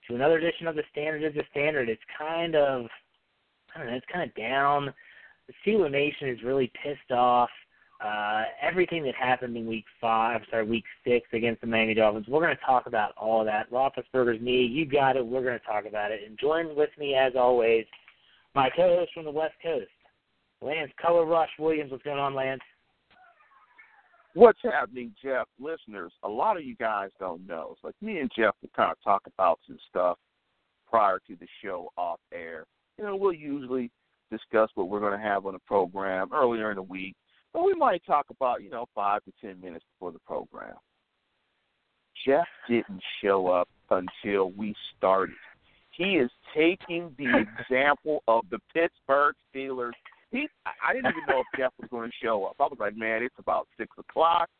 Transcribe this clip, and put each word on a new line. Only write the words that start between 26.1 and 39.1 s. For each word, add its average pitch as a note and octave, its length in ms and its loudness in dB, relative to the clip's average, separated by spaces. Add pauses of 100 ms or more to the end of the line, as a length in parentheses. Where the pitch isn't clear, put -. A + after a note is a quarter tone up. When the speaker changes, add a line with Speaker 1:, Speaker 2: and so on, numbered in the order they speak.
Speaker 2:
a F#2+ 60 -6
lot D#3 280 -2
of E3 80 -10
you B2 120 -12
guys G#2 420 -4
don't F#2 260 -8
know. E2 280 -10
It's - 100 -20
like D#2 180 -12
me G3+ 200 -8
and C3 160 -4
Jeff A2 260 2
will - 140 -16
kinda F#2+ 260 2
talk G2+ 240 0
about F2 400 0
some - 220 -20
stuff F2+ 280 0 (680)
prior G2+ 400 2
to G#2 80 -16
the F2 140 -20 (120)
show F2+ 360 -10
off E2+ 240 -6 (100)
air. E2 340 -12 (340)
You G#3 60 -10
know, G3+ 120 -6
we'll G3 160 0
usually C3+ 580 -6 (400)
discuss A2 460 0
what F#2 120 -2
we're G#2 120 -2
gonna G2+ 180 -2
have G2+ 280 -2
on F#2+ 80 -8
the F#2 40 -14
program F#2+ 720 -2
earlier A#2 380 0
in G2+ 60 -6
the F#2+ 60 -8
week, F#2+ 340 -12 (360)
but E4+ 120 -2
we G4 100 4
might B3+ 300 0
talk D3 260 0
about, B2 320 -2
you G2+ 80 -18
know, A#2+ 240 -10
five G2+ 300 0